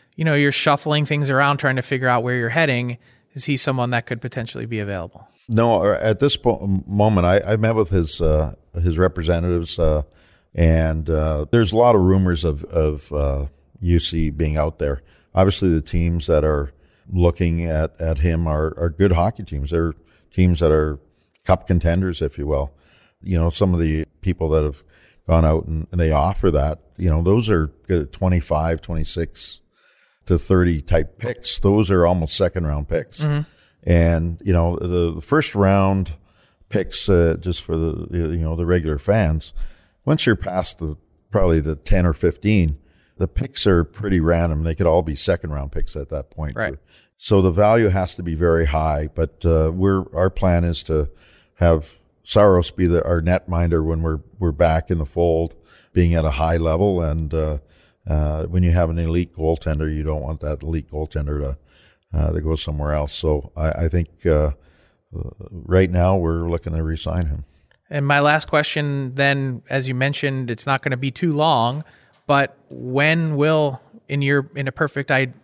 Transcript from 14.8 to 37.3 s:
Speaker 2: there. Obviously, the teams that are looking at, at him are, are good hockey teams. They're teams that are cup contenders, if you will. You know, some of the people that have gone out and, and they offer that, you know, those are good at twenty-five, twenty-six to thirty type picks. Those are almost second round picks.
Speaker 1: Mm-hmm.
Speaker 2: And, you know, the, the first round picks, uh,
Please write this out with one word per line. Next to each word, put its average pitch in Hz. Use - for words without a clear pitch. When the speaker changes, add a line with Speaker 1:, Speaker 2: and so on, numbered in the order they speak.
Speaker 2:
there. 71
Obviously, 95
the 80
teams 85
that 78
are 73
looking 85
at, 78
at 80
him 82
are, 78
are 85
good 90
hockey 90
teams. 71
They're 82
teams 90
that 80
are 76
cup -
contenders, 87
if 73
you 73
will. 71
You 92
know, 82
some 92
of 85
the 78
people 85
that 78
have 73
gone 82
out 80
and, 78
and 87
they 80
offer 80
that, 73
you 87
know, 80
those 104
are 80
good 87
at 69
twenty-five, 82
twenty-six -
to 87
thirty 87
type -
picks. -
Those 101
are 87
almost 87
second 87
round 73
picks. -
Speaker 1:
Mm-hmm. 151
Speaker 2:
And, 85
you 95
know, 85
the, 85
the 80
first -
round 98
picks, -
uh, 85